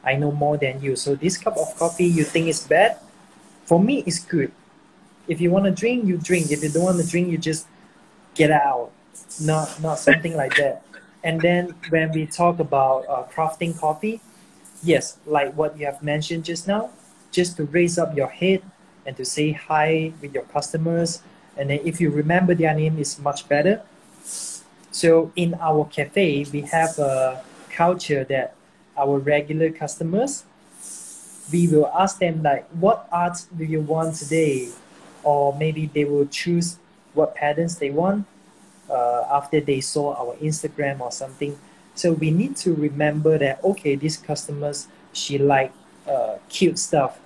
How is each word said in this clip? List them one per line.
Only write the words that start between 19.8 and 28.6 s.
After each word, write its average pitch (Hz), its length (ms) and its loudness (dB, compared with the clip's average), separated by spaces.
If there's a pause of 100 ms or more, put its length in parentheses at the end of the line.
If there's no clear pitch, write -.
with 143 140 -14
your - 100 -4 (100)
customers. 165 540 -2 (460)
And 139 140 -4
then 143 100 0 (100)
if 170 100 -6
you 160 80 4 (140)
remember 175 320 4
their 160 200 2
name, 156 280 0
it's - 160 -6
much 143 300 -4
better. 160 340 2 (1080)
So 165 460 4
in 170 140 0 (100)
our 156 240 2 (120)
cafe, 160 580 0
we 147 80 -4
have 165 360 0
a 131 440 0 (380)
culture 170 420 2 (120)
that 123 200 -4 (420)